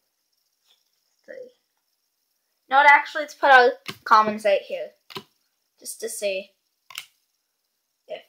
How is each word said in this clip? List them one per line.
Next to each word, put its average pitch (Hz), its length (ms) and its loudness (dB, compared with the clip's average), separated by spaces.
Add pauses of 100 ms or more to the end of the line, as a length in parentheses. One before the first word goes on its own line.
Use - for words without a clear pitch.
(1200)
three. - 260 -20 (1200)
No, 269 160 2
actually, 285 360 2
let's 294 120 -14
put 285 160 0
our 247 220 6 (320)
commons 214 400 2
right 202 180 0
here. 170 280 -12 (880)
Just - 220 -16
to 220 80 -12
see 196 420 -8 (1600)
if - 220 -18